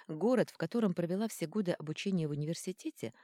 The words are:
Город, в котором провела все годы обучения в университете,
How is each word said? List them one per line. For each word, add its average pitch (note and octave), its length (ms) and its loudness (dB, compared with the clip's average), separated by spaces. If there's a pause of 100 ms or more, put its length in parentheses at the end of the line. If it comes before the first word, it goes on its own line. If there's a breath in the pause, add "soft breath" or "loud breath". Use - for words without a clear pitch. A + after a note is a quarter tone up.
Город, F3+ 420 4
в - 60 -20
котором G3+ 380 2
провела F#3 340 0
все - 180 -4
годы F3 260 0
обучения D#3 540 0
в D3 60 -2
университете, D3+ 920 -4